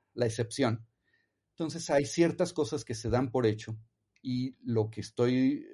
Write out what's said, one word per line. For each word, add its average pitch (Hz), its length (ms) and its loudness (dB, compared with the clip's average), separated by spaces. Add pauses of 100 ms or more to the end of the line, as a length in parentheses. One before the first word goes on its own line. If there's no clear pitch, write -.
(140)
la 120 120 0
excepción. 117 600 -2 (640)
Entonces 165 400 -8
hay 143 160 4
ciertas 170 460 2
cosas 147 320 -2
que 123 100 -6
se 113 160 -4
dan 123 200 2
por 127 160 2
hecho 110 300 0 (460)
y 127 420 -4
lo 110 260 0
que 110 120 -10
estoy, 127 720 0